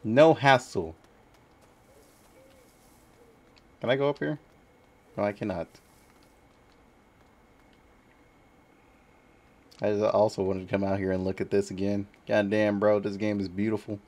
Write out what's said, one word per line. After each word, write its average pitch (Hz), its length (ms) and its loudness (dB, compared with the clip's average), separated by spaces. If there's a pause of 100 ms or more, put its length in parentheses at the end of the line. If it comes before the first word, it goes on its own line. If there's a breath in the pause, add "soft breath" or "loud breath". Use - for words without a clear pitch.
No 143 300 6
hassle. 127 600 2 (2750)
Can 107 100 -6
I 135 60 4
go 139 140 0
up 143 80 -6
here? 151 200 -4 (800)
No, 101 80 -2
I 104 80 -2
cannot. 95 340 -8 (4000)
I 104 100 -2
just 104 140 0
also 104 380 2
wanted 92 260 -4
to - 20 -8
come 98 140 -2
out 98 140 -2
here 95 140 -2
and 92 120 -2
look 95 160 -4
at 95 100 -4
this 101 200 0
again. 101 360 -4 (200)
Goddamn, 104 520 0
bro, 104 220 2
this 101 160 -6
game 104 240 -2
is 95 80 -4
beautiful. 104 600 -4